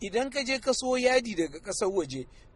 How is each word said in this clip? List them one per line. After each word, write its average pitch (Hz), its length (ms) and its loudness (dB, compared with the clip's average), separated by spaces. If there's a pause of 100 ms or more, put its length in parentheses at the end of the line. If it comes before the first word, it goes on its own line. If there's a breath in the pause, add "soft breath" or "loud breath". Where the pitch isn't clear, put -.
idan 226 280 -2
ka 277 140 -2
je 254 160 0
ka 262 140 0
so 254 240 0
yadi 247 380 4
daga 160 240 -2
ƙasar 190 300 -2
waje, 139 380 -2 (280 soft breath)